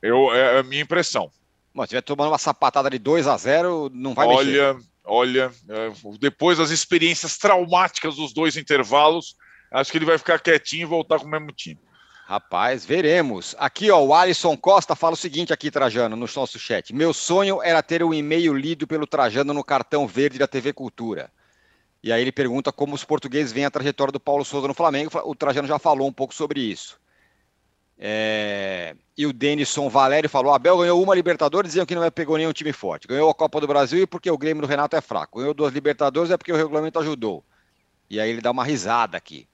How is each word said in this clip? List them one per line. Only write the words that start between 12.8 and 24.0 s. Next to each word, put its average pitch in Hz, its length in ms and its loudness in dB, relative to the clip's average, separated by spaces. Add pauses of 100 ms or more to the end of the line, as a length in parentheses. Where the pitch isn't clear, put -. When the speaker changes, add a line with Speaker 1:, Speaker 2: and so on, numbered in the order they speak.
Speaker 2:
veremos. 151 760 0
Aqui, 190 320 0
ó, 180 100 8
o 143 140 6
Alisson 170 420 4
Costa 180 380 4
fala 165 200 0
o - 20 -8
seguinte 165 360 -6
aqui, 147 160 -4
Trajano, 120 460 0
no 117 220 -8
nosso 127 240 -6
chat. 107 340 -6
"Meu 156 180 2
sonho 196 480 0
era 165 220 2
ter 170 220 -2
um 165 100 0
e-mail 156 400 0
lido 147 320 -4
pelo 156 180 -4
Trajano 139 480 0
no 143 120 -4
cartão 143 420 -2
verde 127 320 -2
da 143 80 2
T 131 140 -6
V 131 120 -6
Cultura." 107 560 -10 (720)
E 113 120 -4
aí 117 100 2
ele 131 80 -2
pergunta 135 400 -2
como 143 240 -4
os 131 80 -10
portugueses 139 480 -4
veem 135 160 -2
a 139 40 0
trajetória 139 420 -2